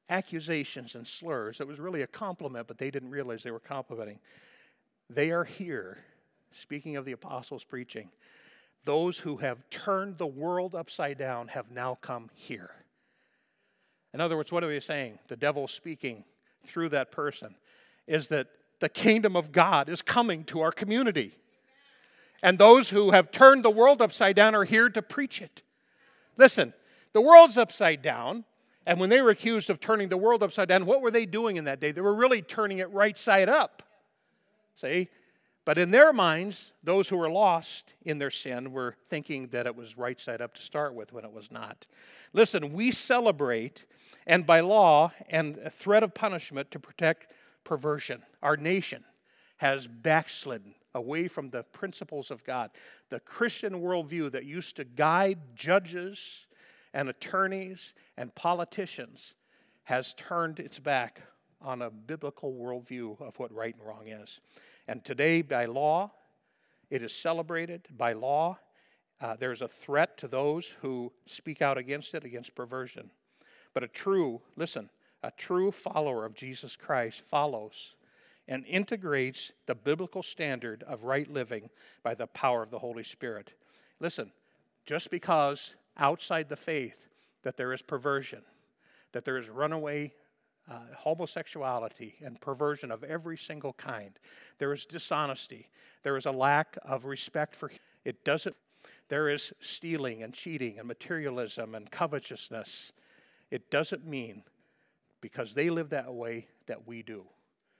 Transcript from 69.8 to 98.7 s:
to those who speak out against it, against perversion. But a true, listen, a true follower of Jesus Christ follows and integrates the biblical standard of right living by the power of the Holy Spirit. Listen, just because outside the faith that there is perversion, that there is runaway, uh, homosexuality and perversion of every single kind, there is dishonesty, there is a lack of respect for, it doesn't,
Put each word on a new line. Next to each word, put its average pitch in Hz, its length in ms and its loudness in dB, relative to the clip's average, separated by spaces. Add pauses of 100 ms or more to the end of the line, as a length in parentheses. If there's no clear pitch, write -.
to 151 80 -14
those 147 440 -4
who 123 420 -10 (140)
speak - 360 -12
out 139 160 0
against 139 360 -10
it, 151 100 -12
against 120 320 -16
perversion. 127 560 -14 (600)
But 123 120 -6
a - 40 -10
true, 165 540 -2 (140)
listen, 127 340 -10 (320)
a 113 80 -10
true 185 400 -2
follower 139 540 -6
of 110 100 -14
Jesus 131 400 -16
Christ 120 460 -6
follows 135 760 -6 (540)
and 131 180 -10
integrates 165 840 -6 (140)
the 127 100 -6
biblical 170 480 -6
standard 120 580 -10
of 113 220 -14
right 143 260 -4
living 117 400 -10 (320)
by 117 120 -6
the 117 120 -10
power 123 380 -2
of 110 60 -16
the 120 100 -14
Holy 117 240 -12
Spirit. 110 480 -14 (480)
Listen, 151 320 -10 (520)
just 156 240 -8
because 151 680 -2 (220)
outside 156 500 -2
the 143 80 -12
faith 139 400 -8 (460)
that 127 140 -10
there 127 160 -6
is 131 80 -10
perversion, 135 640 -6 (680)
that 120 120 -10
there 131 120 -6
is 117 120 -12
runaway, 147 640 -6 (560)
uh, 120 260 -20
homosexuality 131 1300 -8
and 127 200 -18
perversion 139 500 -6
of 113 140 -12
every 165 340 -12
single 151 360 -12
kind, 107 440 -14 (400)
there 139 140 -4
is 143 120 -12
dishonesty, 147 840 -8 (340)
there 139 140 -4
is 131 100 -8
a 139 60 -2
lack 139 500 0
of 131 220 -8
respect 139 500 -10
for, 147 160 -14 (340)
it 123 200 -12
doesn't, 151 320 -4 (520)